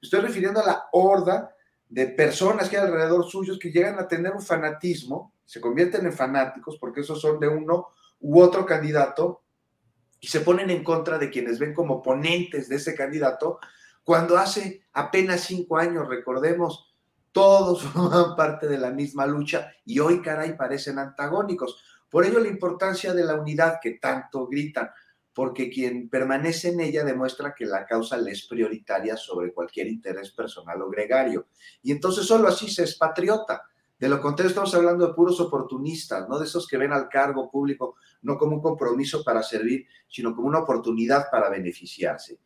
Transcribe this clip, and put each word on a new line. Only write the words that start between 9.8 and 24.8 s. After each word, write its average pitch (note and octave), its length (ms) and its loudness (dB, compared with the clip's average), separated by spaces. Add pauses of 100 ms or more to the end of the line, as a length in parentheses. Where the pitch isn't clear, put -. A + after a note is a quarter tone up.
y - 60 -16
se D3+ 140 0
ponen F3+ 280 4
en F3 140 -2
contra E3 340 0
de C#3 120 -2
quienes A#2 300 -4
ven D3+ 140 -4
como D#3 220 -2
oponentes D3+ 720 -2
de C3+ 80 -6
ese D3+ 180 -4
candidato, D3 680 -2 (440)
cuando E3+ 340 4
hace F#3+ 440 0 (120)
apenas F#3 480 0
cinco F3 360 -4
años, E3 320 0
recordemos, D#3 800 -2 (420)
todos G3 520 6
<laughs> C#3+ 100 -8
formaban E3+ 420 4
parte D3+ 320 0
de C#3+ 100 0
la B2+ 140 -2
misma C#3 340 -4
lucha D3 460 -4 (140)
y A#2+ 140 -2
hoy, E3+ 220 4
caray, D#3+ 360 -4
parecen C3+ 420 -4
antagónicos. D#3+ 840 -4 (260)
Por F3 160 6
ello A#3 140 4
la A3+ 80 2
importancia F#3 680 -2
de F3 100 2
la D#3 120 0
unidad D3+ 460 0
que A#2 100 -4
tanto C3 560 -6
gritan, C#3 420 -6 (440)